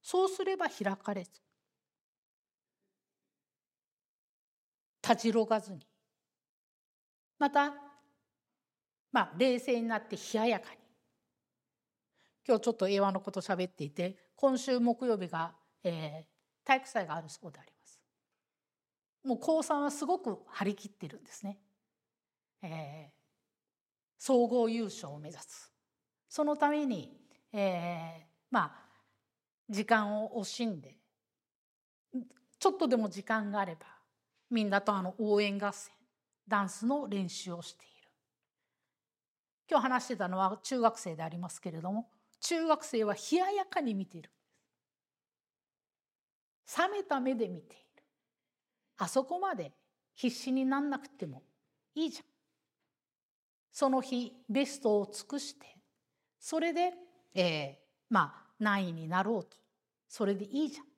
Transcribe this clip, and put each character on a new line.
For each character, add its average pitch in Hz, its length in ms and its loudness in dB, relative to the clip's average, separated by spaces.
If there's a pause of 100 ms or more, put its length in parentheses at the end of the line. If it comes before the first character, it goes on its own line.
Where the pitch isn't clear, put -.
そ 370 240 2
う 381 40 2
す 381 140 -6
れ 381 140 0
ば 349 100 -2
開 196 300 -2
か 208 160 -6
れ 190 100 -6
る。 - 60 -16 (3750)
た 233 140 6
じ 226 160 0
ろ 220 140 2
が 220 140 2
ず 190 140 -12
に。 151 140 -16 (1500)
ま 285 120 4
た、 285 240 4 (1400)
ま 240 100 4
あ、 - 160 -2
冷 247 220 4
静 240 220 0
に 226 60 -2
な 226 100 0
っ 220 100 -6
て 202 80 -8
冷 - 240 -4
や 220 60 2
や 220 140 2
か - 120 -16
に。 - 60 -20 (1700)
今 233 100 6
日 208 40 0
ち - 80 0
ょ - 20 2
っ - 40 0
と 190 120 2
平 196 160 4
和 196 80 4
の 190 80 -2
こ 190 120 -8
と 190 100 -4
喋 180 280 0
っ - 20 -14
て - 120 -8
い 143 80 -6
て、 185 260 -4 (180)
今 262 220 4
週 254 220 0
木 240 260 2
曜 226 120 2
日 185 100 -4
が、 165 260 -4 (300)
え 160 420 -4
ー、 - 420 -20
体 262 100 6
育 262 120 -8
祭 190 180 -2
が 151 80 -6
あ 165 60 -6
る 156 80 -14
そ - 180 -16
う 151 40 -12
で - 80 -20
あ - 40 -20
り - 80 -20
ま - 140 -20
す。 - 160 -20 (1200)
も 262 120 0
う - 40 -10
高 320 220 2
三 294 220 0
は 277 80 0
す 285 140 -6
ご 370 140 0
く 208 280 -6
張 - 180 -4
り 202 100 0
切 - 120 -18
っ - 40 -16
て - 160 -14
る 208 120 -14
ん - 40 -20
で - 80 -20
す - 140 -16
ね。 196 140 -10 (1040)
え 156 460 -12
ー、 - 20 -20 (1080)
総 240 300 4
合 233 220 4
優 226 160 -2
勝 151 280 -10
を 147 60 -14
目 151 100 -14
指 147 120 -16
す。 - 300 -20 (560)
そ - 160 -2
の 294 120 2
た 294 140 4
め 294 160 2
に、 196 300 -4 (360)
え 175 720 -4
ー、 - 20 -20 (240)
ま 190 260 2
あ、 - 60 -20 (880)
時 208 140 -2
間 214 400 2
を 220 160 -4
惜 185 40 -4
し 240 200 -4
ん 180 160 -4
で、 - 160 -20 (1600)
ち - 80 4
ょ - 40 8
っ 392 60 -4
と 320 120 2
で 247 80 4
も 214 120 0
時 190 140 -10
間 214 280 0
が 202 100 0
あ 196 40 2
れ 170 100 -8
ば、 - 100 -20 (640)
み 226 140 2
ん 202 60 0
な 196 120 4
と 208 120 2
あ 190 80 0
の 185 160 -4
応 208 240 4
援 202 160 0
合 202 140 -2
戦、 - 220 -14 (520)
ダ 202 160 2
ン 190 80 0
ス 214 160 -8
の 277 220 0
練 196 220 -2
習 - 240 -8
を 170 80 -10
し - 120 -14
て - 120 -20
い - 20 -20
る。 - 220 -20 (1600)
今 302 100 6
日 220 40 2
話 254 200 2
し - 60 -12
て 240 80 -2
た 185 100 -2
の 185 100 -2
は 190 240 2
中 254 200 -2
学 226 180 4
生 165 160 -6
で 160 80 -6
あ 160 60 -4
り 170 80 -8
ま 180 120 -6
す - 120 -14
け 175 100 -8
れ 160 80 -8
ど 175 100 -6
も、 220 200 -4 (320)
中 330 260 0
学 311 160 4
生 220 220 0
は 202 80 0
冷 294 240 0
や 370 140 4
や 392 140 0
か 381 140 -2
に 247 140 0
見 196 120 -4
て - 120 -20
い 160 40 -14
る。 - 80 -20 (2500)
冷 349 120 2
め 403 140 -4
た 269 180 0
目 262 120 2
で 226 140 0
見 175 140 -8
て - 140 -20
い - 20 -20
る。 - 260 -20 (960)
あ 190 100 -2
そ 262 160 2
こ 339 160 -4
ま 370 160 -2
で 156 160 -8 (420)
必 240 220 -2
死 - 160 -6
に 262 140 0
な 277 140 2
ん 285 100 0
な 277 100 -4
く 285 80 -16
て - 180 -10
も 135 180 -12 (520)
い 320 120 -2
い - 20 -4
じ - 100 -12
ゃ - 20 -18
ん。 - 40 -20 (1500)
そ 277 180 4
の 262 120 4
日、 247 320 -4 (160)
ベ 269 160 4
ス - 160 -12
ト 208 180 4
を 202 100 -2
尽 - 160 -12
く 285 140 -6
し - 180 -12
て、 - 80 -20 (720)
そ - 220 -4
れ 330 140 2
で、 349 180 2 (420)
え 156 460 0
ー、 - 20 -20 (280)
ま 180 260 4
あ、 - 100 -20 (140)
何 202 300 2
位 - 20 -4
に 160 160 -8
な 180 160 2
ろ 214 140 0
う - 80 -4
と。 - 160 -20 (500)
そ 214 140 -2
れ 196 100 2
で 190 80 -6
い 277 220 -2
い 262 40 -4
じ - 80 -12
ゃ - 60 -16
ん。 - 20 -20 (120)